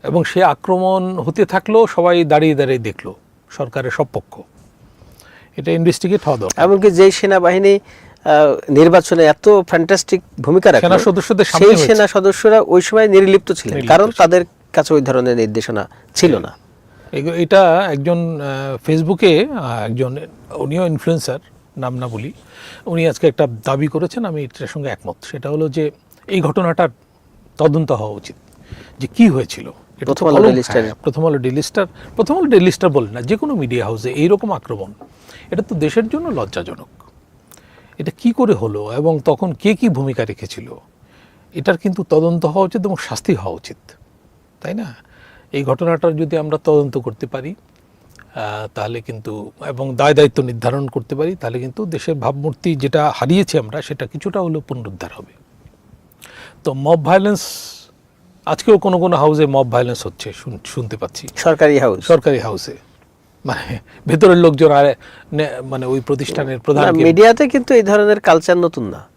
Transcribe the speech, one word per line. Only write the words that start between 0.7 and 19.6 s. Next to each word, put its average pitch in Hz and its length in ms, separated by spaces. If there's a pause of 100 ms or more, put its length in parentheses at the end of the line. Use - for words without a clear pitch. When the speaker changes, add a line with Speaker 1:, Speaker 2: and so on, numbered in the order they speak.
Speaker 1:
হতে 165 280
থাকলো, 214 400
সবাই 175 380
দাঁড়িয়ে 151 300
দাঁড়িয়ে 135 240
দেখলো, 104 360 (360)
সরকারের 127 400
সব 143 220
পক্ষ। - 280 (1160)
এটা 156 160
ইনভেস্টিগেট 170 520
হওয়া 139 140
দরকার। 104 260
Speaker 2:
এমনকি 196 260
যেই 190 200
সেনাবাহিনী, 190 640
আহ, - 1000
নির্বাচনে 165 520
এত 151 240
ফ্যান্টাস্টিক 185 760 (180)
ভূমিকা 175 320
রাখলো, 151 160
Speaker 1:
সেনা 180 100
সদস্যদের 190 460
সামনে 170 220
Speaker 2:
সেই 214 100
Speaker 1:
হয়েছে। 160 180
Speaker 2:
সেনা 214 120
সদস্যরা 202 540
ওই 180 220
সময় 220 260
নির্লিপ্ত 196 440
ছিলেন, 127 220
Speaker 1:
নির্লিপ্ত 131 140
Speaker 2:
কারণ 165 160
Speaker 1:
ছিলেন। 226 120
Speaker 2:
তাদের 175 280 (280)
কাছে 156 220
ওই 151 60
ধরনের 127 360
নির্দেশনা 110 520 (260)
ছিল 151 240
না। - 180 (560)
Speaker 1:
এগ-, 151 200
এটা 175 600
একজন, 147 260
আহ, 139 720
Facebook-এ, 165 560
আহ, 143 340